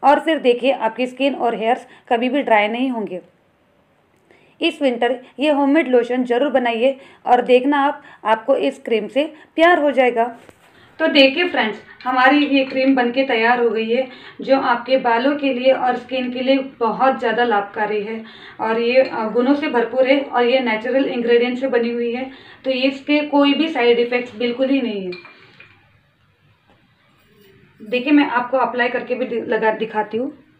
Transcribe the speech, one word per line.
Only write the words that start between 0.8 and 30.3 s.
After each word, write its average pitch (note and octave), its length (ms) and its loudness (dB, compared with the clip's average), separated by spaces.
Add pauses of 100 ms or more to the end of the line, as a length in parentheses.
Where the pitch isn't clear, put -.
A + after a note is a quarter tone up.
skin C4+ 280 -2
और A#3 200 -2
hairs A3+ 320 -2 (220)
कभी B3 200 0
भी C#4 120 -2
dry G#3+ 260 2
नहीं B3 220 -2
होंगे। F#3+ 320 -8 (1400)
इस E4 200 -2
winter B3 420 0 (160)
ये D4+ 120 2
homemade C#4 360 2
lotion B3 360 0
ज़रूर B3 280 0
बनाइए B3 480 0 (260)
और B3 160 4
देखना B3+ 380 2
आप, D4 240 -2 (220)
आपको A3+ 300 0
इस C4+ 240 -2
cream G#3+ 280 -4
से D4+ 260 -2 (220)
प्यार E4 240 6
हो D4 120 2
जाएगा। A#3+ 460 0 (640)
तो D#4+ 80 0
देखिए D4+ 400 4
friends, A3 320 -4 (240)
हमारी C4+ 420 2
ये C4+ 200 2
cream C4 300 0
बनके B3 280 0
तैयार A#3+ 360 0
हो A#3 100 2
गई A3 200 -4
है, B3+ 180 -2 (340)
जो C4+ 180 2
आपके B3+ 380 0
बालों B3 380 0
के C#4 180 -2
लिए B3+ 180 2
और - 240 0
skin B3 380 -6
के B3+ 60 -8
लिए C4 180 2
बहुत B3+ 640 -2
ज़्यादा A#3+ 240 -2
लाभकारी G#3 600 -2
है A3+ 220 -10 (340)
और A3+ 200 -2
ये, A#3+ 220 2
अ, A3 280 -2
गुणों B3 260 0
से D4 120 -4
भरपूर B3 400 0
है C#4 140 2
और B3 240 0
ये B3+ 140 2
natural A#3+ 460 -2
ingredient A#3+ 520 0
से C4 100 -4
बनी A#3 220 0
हुई A#3+ 240 -4
है, C4+ 180 -8 (340)
तो C4 60 -2
ये, C4 160 0
इसके C#4+ 340 0
कोई C#4+ 320 2
भी D#4+ 140 0
side A#3+ 320 2
effects A#3+ 360 -2
बिल्कुल A#3+ 340 -2
ही C#4 120 2
नहीं G3+ 240 -6
है। F3+ 60 -8 (2750)
देखिए, B3+ 240 0
मैं D4 160 4
आपको B3 280 -2
apply B3 320 0
करके B3 260 -6
भी A#3 100 -4
दि-, A3 220 -6
लगा A3 240 0
दिखाती G#3+ 460 -6
हूँ। C4+ 200 -6 (220)